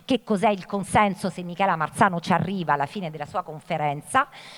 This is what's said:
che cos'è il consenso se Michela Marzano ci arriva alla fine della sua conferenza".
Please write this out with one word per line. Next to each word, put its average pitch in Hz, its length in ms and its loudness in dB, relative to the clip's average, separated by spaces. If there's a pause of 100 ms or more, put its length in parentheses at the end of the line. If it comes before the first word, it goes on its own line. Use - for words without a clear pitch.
che 254 180 0
cos'è 214 260 2
il 196 180 0
consenso 202 640 0
se - 100 -10
Michela 175 340 0
Marzano 170 440 2
ci - 140 0
arriva 170 400 0
alla 139 120 2
fine 180 240 -6
della 151 160 -8
sua 170 160 -6
conferenza". 151 840 -2 (300)